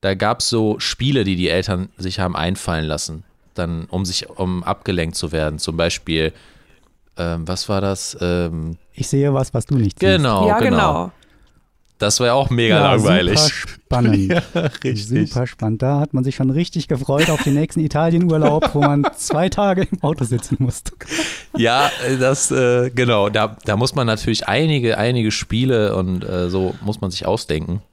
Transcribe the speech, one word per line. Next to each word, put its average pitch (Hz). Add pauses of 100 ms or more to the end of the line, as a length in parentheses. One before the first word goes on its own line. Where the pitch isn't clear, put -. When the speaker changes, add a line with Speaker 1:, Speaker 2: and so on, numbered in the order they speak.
Speaker 1:
da 98
gab's 104
so 110
Spiele, 127
die 95
die 90
Eltern 92
sich 92
haben 90
einfallen 82
lassen, 78 (300)
dann 85
um 92
sich, 90
um 92
abgelenkt 87
zu 78
werden. 78
Zum 82
Beispiel, 80 (840)
ähm, 85
was 92
war 98
das? 98
Ähm, 82 (160)
Speaker 2:
Ich -
sehe 139
was, 135
was 117
du 143
nicht 107
siehst. 190
Speaker 1:
Genau, 113
Speaker 3:
Ja, -
Speaker 1:
genau. 113
Speaker 3:
genau. 165 (840)
Speaker 1:
Das 104
war 123
ja 117
auch 135
mega 117
Speaker 2:
Ja, 101
Speaker 1:
langweilig. 98
Speaker 2:
super 151 (180)
spannend. 110
Speaker 1:
<laughs> 170
Ja, 170 (220)
richtig. 127
Speaker 2:
Super 127
spannend. 110
Da 143
hat 151
man 127
sich 131
schon 131
richtig 160
gefreut 143
auf 147
den 143
nächsten 156
Italienurlaub, 160
wo 143
man 143
Speaker 1:
<laughs> -
Speaker 2:
zwei 185
Tage 196
im 180
Auto 151
sitzen 117
musste. - (640)
Speaker 1:
Ja, 123 (160)
äh, 131
das, 131
äh, 123
genau. 117
Da, 107
da 104
muss 127
man 127
natürlich 110
einige, 127
einige 113
Spiele 113
und, 90
äh, 90
so 92
muss 107
man 92
sich -
ausdenken. 85 (100)